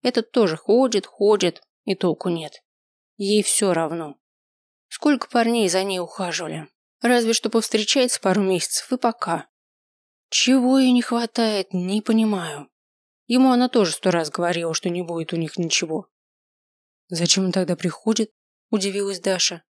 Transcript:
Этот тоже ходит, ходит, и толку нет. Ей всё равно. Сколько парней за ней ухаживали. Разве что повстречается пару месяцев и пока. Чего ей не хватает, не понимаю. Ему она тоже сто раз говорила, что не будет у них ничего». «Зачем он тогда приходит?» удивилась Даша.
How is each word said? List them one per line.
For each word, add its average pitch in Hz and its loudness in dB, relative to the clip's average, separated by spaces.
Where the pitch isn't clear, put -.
Этот 247 -2
тоже 190 2
ходит, 226 2
ходит, 196 2
и 190 -2
толку 180 -2
нет. 165 -8
Ей 208 2
всё 190 0
равно. 160 -4
Сколько - -2
парней 233 0
за 185 0
ней 190 -4
ухаживали. 165 -8
Разве 240 2
что 220 -2
повстречается 226 0
пару 196 2
месяцев - -2
и 254 0
пока. 175 -2
Чего 262 2
ей 254 4
не 247 4
хватает, 226 -2
не 185 -2
понимаю. 196 0
Ему 254 4
она 247 2
тоже 196 2
сто 180 0
раз 165 0
говорила, 170 -2
что 180 -4
не 175 -4
будет 165 -6
у 170 -2
них 160 -4
ничего». 165 -4
«Зачем 175 0
он 180 -2
тогда 185 -2
приходит?» 208 -4
удивилась 196 -4
Даша. 175 -2